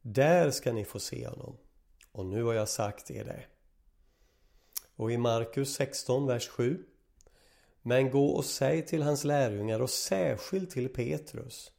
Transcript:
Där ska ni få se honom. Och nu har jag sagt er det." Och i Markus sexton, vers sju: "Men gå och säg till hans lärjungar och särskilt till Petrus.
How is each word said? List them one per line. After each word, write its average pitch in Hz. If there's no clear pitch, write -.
Där 143
ska 127
ni 107
få -
se 120
honom. -
Och 95
nu 101
har 117
jag 107
sagt -
er 117
det." -
Och 113
i 120
Markus 117
sexton, 135
vers 120
sju: 127
"Men 127
gå 139
och 143
säg 156
till 160
hans 147
lärjungar 110
och 127
särskilt -
till -
Petrus. -